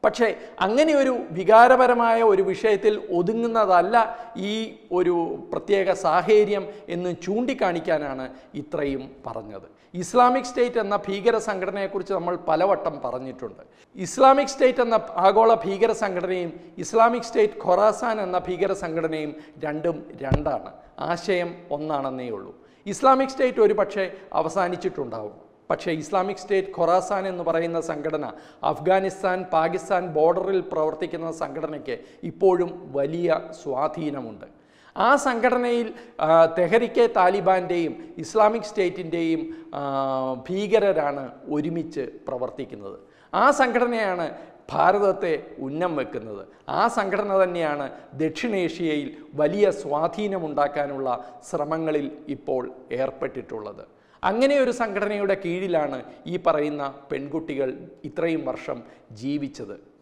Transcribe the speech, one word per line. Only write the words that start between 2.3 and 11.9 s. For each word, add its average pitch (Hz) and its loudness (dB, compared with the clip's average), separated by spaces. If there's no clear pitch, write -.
വിഷയത്തിൽ 208 2
ഒതുങ്ങുന്നതല്ല 214 4
ഈ 208 -6
ഒരു 175 2
പ്രത്യേക 190 0
സാഹചര്യം 190 4
എന്ന് 175 -4
ചൂണ്ടിക്കാണിക്കാനാണ് 175 -2
ഇത്രയും 143 -6
പറഞ്ഞത്. 107 -14
ഇസ്ലാമിക് 247 4
സ്റ്റേറ്റ് 240 0
എന്ന 202 -2
ഭീകര 202 2
സംഘടനയെക്കുറിച്ച് 196 -4